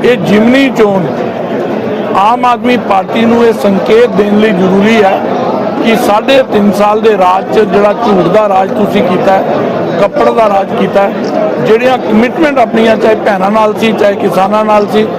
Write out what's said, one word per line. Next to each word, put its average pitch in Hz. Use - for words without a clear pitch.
ਇਹ 233
ਜਿਮਨੀ 226
ਚੋਣ 202
ਆਮ 240
ਆਦਮੀ 240
ਪਾਰਟੀ 202
ਨੂੰ 233
ਇਹ 226
ਸੰਕੇਤ 214
ਦੇਣ 202
ਲਈ 220
ਜ਼ਰੂਰੀ 196
ਹੈ 190
ਕਿ 226
ਸਾਢੇ 226
ਤਿੰਨ 202
ਸਾਲ 208
ਦੇ 214
ਰਾਜ 185
'ਚ 220
ਜਿਹੜਾ 202
ਝੂਠ 196
ਦਾ 202
ਰਾਜ 190
ਤੁਸੀਂ 214
ਕੀਤਾ 190
ਹੈ, 190
ਕੱਪੜ 233
ਦਾ 233
ਰਾਜ 196
ਕੀਤਾ 196
ਹੈ, 196
ਜਿਹੜੀਆਂ 247
ਕਮਿਟਮੈਂਟ 254
ਆਪਣੀਆਂ 226
ਚਾਹੇ 220
ਭੈਣਾਂ 202
ਨਾਲ 214
ਸੀ, 220
ਚਾਹੇ 202
ਕਿਸਾਨਾਂ 196
ਨਾਲ 208
ਸੀ 214